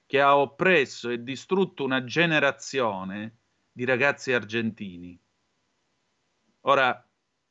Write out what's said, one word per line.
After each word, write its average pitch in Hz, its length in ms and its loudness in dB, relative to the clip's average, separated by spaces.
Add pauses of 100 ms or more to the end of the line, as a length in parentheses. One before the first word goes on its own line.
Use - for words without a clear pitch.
che 135 160 0
ha 143 160 6
oppresso 143 720 2
e 120 160 -6
distrutto 180 580 -2
una 131 220 -2
generazione 120 1300 -2 (340)
di 123 120 -8
ragazzi 131 480 0
argentini. 104 840 -6 (1400)
Ora, 131 440 2 (460)